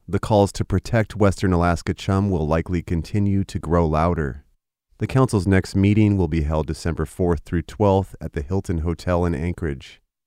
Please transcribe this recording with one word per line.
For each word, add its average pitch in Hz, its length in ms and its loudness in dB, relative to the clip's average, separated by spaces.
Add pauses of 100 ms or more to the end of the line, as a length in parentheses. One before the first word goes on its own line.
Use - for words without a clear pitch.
the 95 100 -2
calls 101 340 2
to - 120 -4
protect 104 500 -2
Western 98 380 2
Alaska 87 400 0
chum 98 380 -2
will 80 160 0
likely 85 360 -2
continue 98 600 -2
to - 140 -8
grow 82 280 2
louder. 78 580 -2 (520)
The 110 100 -4
council's 117 400 2
next 95 300 2
meeting 101 400 4
will 90 100 2
be 78 160 -2
held 78 240 0
December 78 380 -4
fourth 87 400 -2
through 85 180 -2
twelfth 98 580 0
at - 120 -12
the 76 100 -4
Hilton 85 360 -2
Hotel 87 480 0
in 87 80 -2
Anchorage. 78 680 -6 (260)